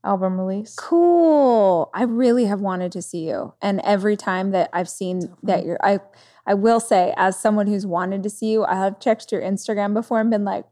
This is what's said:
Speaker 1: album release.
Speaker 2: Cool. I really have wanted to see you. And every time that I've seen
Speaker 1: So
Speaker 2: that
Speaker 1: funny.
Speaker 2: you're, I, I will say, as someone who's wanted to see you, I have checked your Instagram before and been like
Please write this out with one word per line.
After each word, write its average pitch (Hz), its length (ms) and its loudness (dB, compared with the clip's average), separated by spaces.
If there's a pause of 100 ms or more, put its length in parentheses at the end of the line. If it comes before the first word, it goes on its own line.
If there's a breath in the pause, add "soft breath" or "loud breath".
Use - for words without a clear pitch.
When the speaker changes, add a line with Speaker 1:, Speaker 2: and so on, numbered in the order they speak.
Speaker 1:
album 190 340 -2
release. 190 380 -6
Speaker 2:
Cool. 294 1160 4
I 196 80 0
really 240 440 2
have 202 140 -2
wanted 180 320 -4
to 175 100 -8
see 165 260 -8
you. - 340 -6
And 196 180 0
every 208 360 2
time 190 340 -2
that 185 220 0
I've 180 160 -4
seen 185 340 -6
Speaker 1:
So 170 60 -6 (160)
Speaker 2:
that 196 120 0
Speaker 1:
funny. - 100 -2
Speaker 2:
you're, 170 160 -6
I, 202 180 2 (460 soft breath)
I 202 80 2
will 226 260 2
say, 190 360 2
as 185 220 0
someone 208 280 0
who's 208 200 -2
wanted 185 380 -4
to 208 60 -4
see 220 220 -6
you, 220 120 0
I - 100 -2
have 190 260 -2
checked - 320 -2
your 202 100 -2
Instagram 202 520 -4
before 226 260 -2
and 226 100 0
been 208 140 0
like 190 280 -6